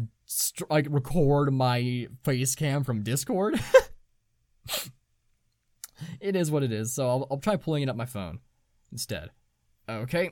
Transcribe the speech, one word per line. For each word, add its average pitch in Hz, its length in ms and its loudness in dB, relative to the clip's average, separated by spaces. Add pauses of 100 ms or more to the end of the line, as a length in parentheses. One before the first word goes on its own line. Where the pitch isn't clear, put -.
(260)
str-, - 440 -4
like, 151 200 4
record 143 600 4
my 123 560 0 (160)
face 135 320 0
cam 143 300 0
from 113 180 -2
Discord. 190 600 0
<laughs> - 60 -4 (2500)
It 202 140 -2
is 165 160 2
what 147 100 2
it 127 100 0
is, 110 220 -4
so 131 160 0
I'll, 131 220 0
I'll 139 80 -4
try 208 160 2
pulling 151 260 -2
it 135 80 -2
up 110 60 -4
my 117 100 -6
phone 95 340 -8 (520)
instead. 92 400 -10 (580)
Okay. 127 420 -2